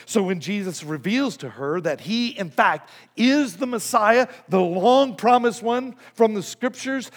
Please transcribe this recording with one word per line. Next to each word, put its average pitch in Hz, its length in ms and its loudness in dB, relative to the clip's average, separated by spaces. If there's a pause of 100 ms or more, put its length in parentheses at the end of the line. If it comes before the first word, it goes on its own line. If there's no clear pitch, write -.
So 214 160 0
when 185 180 -2
Jesus 185 420 -6
reveals 165 560 -4
to 135 120 -12
her 139 320 -6
that 151 200 -4
he, 233 260 -4
in 196 200 -8
fact, 180 400 0 (260)
is 247 440 0
the 254 80 -4
Messiah, 240 600 2 (200)
the 185 140 2
long-promised 233 1000 2
one 240 320 -4 (200)
from 226 180 4
the 202 100 -4
Scriptures, 254 760 -6